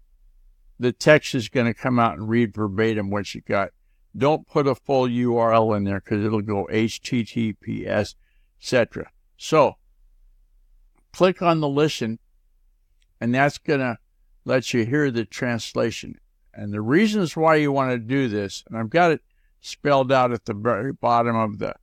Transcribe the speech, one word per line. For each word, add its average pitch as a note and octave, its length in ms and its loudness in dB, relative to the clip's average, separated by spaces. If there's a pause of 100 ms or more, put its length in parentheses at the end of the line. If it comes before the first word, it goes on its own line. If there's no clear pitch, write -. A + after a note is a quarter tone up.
(800)
the A#2+ 120 0
text - 440 4
is A2 120 -4
gonna A#2 260 0
come B2+ 260 -2
out G#2+ 180 2
and G#2+ 100 -8
read A2+ 260 2
verbatim G#2+ 580 -2
what G2+ 240 -4
you - 60 -14
got. G2 300 -2 (460)
Don't D3 300 0
put C#3+ 200 0
a C3 80 2
full C3 320 0
U A#2+ 300 0
R A#2 160 4
L A2 200 4
in G2+ 100 -2
there G2 180 -4
'cause G#2+ 240 -2
it'll A2 160 0
go G2+ 280 -4
H A2 320 -2
T A#2+ 220 -2
T A2 300 -4
P G#2 340 -10
S, G2+ 280 -2 (440)
et - 60 -20
cetera. - 460 -2 (260)
So, C#3+ 400 2 (1400)
click F3+ 280 2
on E3+ 200 2
the D3 80 0
listen, C#3 500 0 (1000)
and A#2 120 0
that's C#3 240 2
gonna C3 420 -2 (440)
let B2 300 -2
you A#2 120 2
hear C#3+ 260 0
the A#2 120 -2
translation. - 960 -4 (340)
And G#2 200 -10
the G#2 80 -4
reasons F#3 560 2
why D#3+ 180 4
you D3 160 2
wanna C3 260 0
do B2+ 300 -2
this, G2+ 400 -6
and A2+ 100 -10
I've A2+ 120 -6
got E3 240 4
it C#3+ 100 -4 (380)
spelled C3+ 500 0
out B2+ 220 4
at A2+ 100 -6
the A2+ 100 -6
very A#2 380 -2
bottom A#2 460 0
of G#2+ 220 -2
the G#2 240 -6